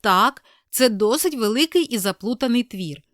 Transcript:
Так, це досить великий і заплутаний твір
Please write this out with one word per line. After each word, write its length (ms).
Так, 440
це 180
досить 460
великий 480
і 160
заплутаний 640
твір 400